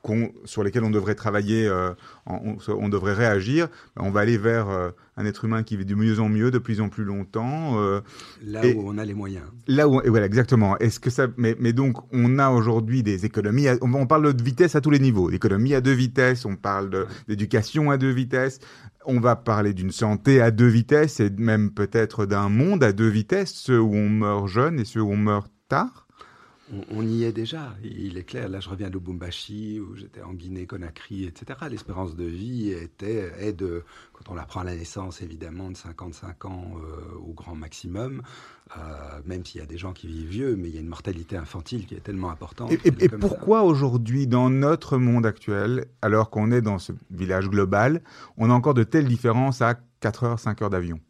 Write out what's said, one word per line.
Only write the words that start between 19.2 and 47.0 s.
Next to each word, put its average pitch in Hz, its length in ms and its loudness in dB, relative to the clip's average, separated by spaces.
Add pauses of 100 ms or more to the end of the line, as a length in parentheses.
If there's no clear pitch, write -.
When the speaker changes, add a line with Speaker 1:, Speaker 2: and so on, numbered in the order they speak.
Speaker 1:
va 117 160 4
parler 104 380 0
d'une 92 180 -4
santé 117 480 4
à 117 100 6
deux 113 180 6
vitesses 131 520 4
et 104 80 4
même 107 440 2
peut-être 107 520 0
d'un 101 240 0
monde 147 340 4
à 107 120 6
deux 110 140 4
vitesses, 110 440 0
ceux 123 280 2
où 107 140 2
on 104 140 2
meurt 104 380 0
jeune 131 340 0
et 107 60 -4
ceux 110 160 -4
où 104 100 0
on 104 60 0
meurt 104 320 0 (180)
tard. 190 380 -4 (680)
Speaker 2:
On, 101 260 -10
on 110 60 -2
y 113 200 0
est 113 80 -2
déjà. 117 500 -8
Il 98 340 -10
est 90 60 -10
clair, 120 260 -10
là 95 120 -8
je - 80 -14
reviens 95 180 -8
à 90 40 -8
Lubumbashi, 95 880 -10
où 101 160 -14
j'étais 101 260 -20
en 92 120 -16
Guinée, 92 320 -12
Conakry, 92 580 -12
et 85 120 -10
cetera. 135 320 -14
L'espérance 92 460 -10
de 87 100 -10
vie 104 460 -6
était, 92 720 -8
est 104 120 -4
de, 85 300 -6 (300)
quand - 180 -20
on 87 60 -12
la 80 80 -12
prend - 160 -10
à 90 40 -6
la 90 120 -8
naissance, 92 440 -12
évidemment, 82 520 -14
de 90 40 -14
cinquante-cinq 87 680 -16
ans, 92 320 -12
euh, 80 400 -16 (100)
au 82 60 -14
grand 82 240 -16
maximum, 95 680 -10 (540)
euh, 82 40 -16 (460)
même 90 180 -8
s'il 85 160 -16
y 76 40 -14
a - 20 -16
des 85 120 -14
gens 92 140 -10
qui 87 140 -16
vivent 82 220 -10
vieux, 117 260 -4
mais 90 140 -8
il 80 80 -12
y - 20 -12
a - 20 -12
une 78 60 -10
mortalité 85 500 -10
infantile 87 500 -10
qui - 100 -16
est 90 80 -20
tellement 95 260 -8
importante - 400 -12
Speaker 1:
Et, 160 40 4
et, 170 40 -2
Speaker 2:
qu'elle 165 160 4
est - 120 0
Speaker 1:
et - 20 8
Speaker 2:
comme - 140 0
ça. 208 40 2
Speaker 1:
pourquoi 214 380 4
aujourd'hui, 135 640 2
dans 123 200 4
notre 139 480 2
monde 120 300 4
actuel, 104 600 -2 (160)
alors 107 280 4
qu'on 110 220 0
est 123 100 4
dans 104 160 -2
ce - 140 -10 (180)